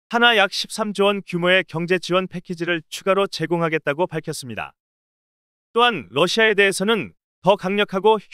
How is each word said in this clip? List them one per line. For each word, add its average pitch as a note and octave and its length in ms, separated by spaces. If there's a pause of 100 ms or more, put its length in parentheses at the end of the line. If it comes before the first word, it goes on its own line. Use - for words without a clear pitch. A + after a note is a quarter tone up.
하나 A#3 280
약 G3 160
십삼조 G#3 520
원 G3+ 200
규모의 F3+ 420
경제 E3+ 300
지원 F3+ 300
패키지를 F3 600
추가로 G3 380
제공하겠다고 E3 800
밝혔습니다. B2 680 (1000)
또한 A3+ 380
러시아에 F#3 420
대해서는 G3 600 (280)
더 F#3+ 140
강력하고 G3 640 (140)